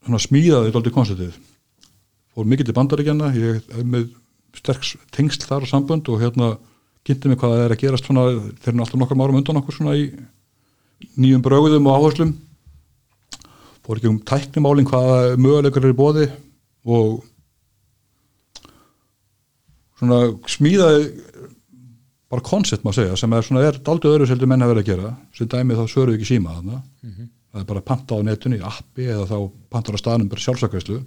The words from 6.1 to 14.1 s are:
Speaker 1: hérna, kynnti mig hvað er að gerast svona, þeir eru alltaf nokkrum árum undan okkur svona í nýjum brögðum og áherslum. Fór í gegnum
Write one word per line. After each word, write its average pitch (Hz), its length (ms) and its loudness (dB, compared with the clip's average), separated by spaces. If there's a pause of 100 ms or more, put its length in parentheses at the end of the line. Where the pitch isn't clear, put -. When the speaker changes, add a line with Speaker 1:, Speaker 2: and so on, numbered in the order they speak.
Speaker 1:
hérna, 120 360 0 (480)
kynnti 139 240 -2
mig 131 100 2
hvað 120 260 2
er 117 80 2
að 107 80 -4
gerast 131 240 -2
svona, 127 220 2 (340)
þeir 120 120 -4
eru 120 120 0
alltaf 131 160 -4
nokkrum 131 220 0
árum 135 160 2
undan 143 220 -2
okkur - 180 -10
svona 147 180 -2
í 143 120 -2 (1080)
nýjum 131 240 6
brögðum 143 460 4
og 135 100 4
áherslum. 151 380 2 (1500)
Fór 107 100 -4
í 110 60 -8
gegnum 107 180 2